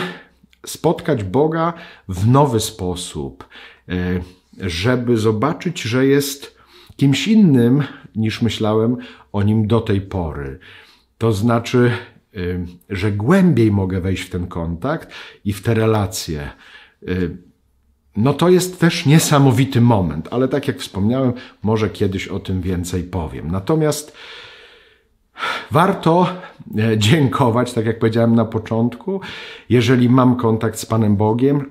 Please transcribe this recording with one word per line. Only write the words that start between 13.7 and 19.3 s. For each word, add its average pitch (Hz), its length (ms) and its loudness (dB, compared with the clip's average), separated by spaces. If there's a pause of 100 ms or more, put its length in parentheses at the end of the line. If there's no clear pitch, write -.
mogę 95 300 0
wejść 92 220 -4
w - 60 -14
ten 87 180 -6
kontakt 85 640 -6 (340)
i 104 80 -2
w - 80 -10
te 117 120 0
relacje. 104 680 -2 (680)
E, 90 60 -4 (1040)
no 127 160 2
to 170 160 2
jest 180 300 2
też 170 260 0
niesamowity 135 760 4